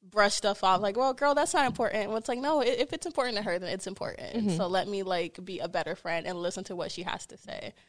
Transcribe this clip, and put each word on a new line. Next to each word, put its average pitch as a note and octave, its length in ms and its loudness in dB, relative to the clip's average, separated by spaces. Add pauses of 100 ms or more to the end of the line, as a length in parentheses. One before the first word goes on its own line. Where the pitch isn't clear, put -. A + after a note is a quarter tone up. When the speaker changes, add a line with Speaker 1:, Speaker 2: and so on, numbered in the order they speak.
Speaker 1:
brush G3+ 260 6
stuff G#3 280 0
off, F#3+ 180 6
like, G3+ 160 0
"Well, C4 160 4
girl, C#4+ 220 4
that's D4 180 2
not D4 120 6
important." A3 440 0
Well, A3 80 -2
it's A3+ 100 -4
like, B3 120 -2
no, D4 220 2
i-, A#3 40 4
if C4 280 2
it's D#4+ 120 -8
important B3 320 -2
to G#3 60 -2
her, F3+ 160 -2
then F3+ 100 -6
it's G3 180 -4
important. - 480 -8
Speaker 2:
Mm-hmm. G#3 220 2
Speaker 1:
So F#3 100 0
let F#3 200 0
me, G3 160 -4
like, F3 420 -2
be F#3 140 -10
a D#3+ 100 -4
better E3+ 260 -4
friend E3+ 320 -4
and F3+ 140 -4
listen F3+ 240 -4
to F#3+ 100 -10
what D#3+ 160 -6
she F3+ 120 -10
has F3 240 -6
to - 100 -20
say. - 360 -12 (160)